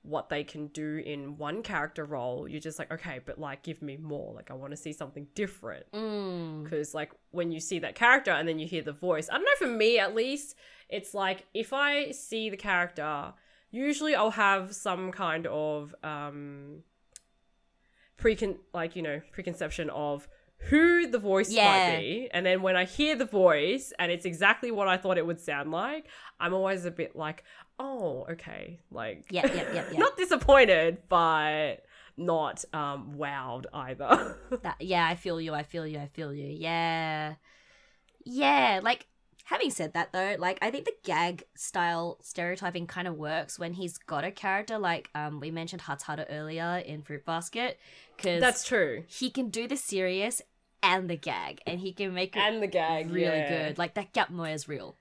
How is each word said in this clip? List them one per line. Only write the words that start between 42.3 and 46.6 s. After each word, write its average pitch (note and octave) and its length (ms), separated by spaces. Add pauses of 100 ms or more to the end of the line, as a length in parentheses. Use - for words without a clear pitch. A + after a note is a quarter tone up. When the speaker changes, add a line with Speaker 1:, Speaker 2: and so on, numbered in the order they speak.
Speaker 2:
kinda F3+ 260
works D3+ 440
when F3 160
he's F3 240
got D3+ 280
a F#3+ 60
character G#3 460
like, F3 380
um, D3+ 240
we D3+ 120
mentioned E3 320
Hatsuharu D3 460
earlier E3 560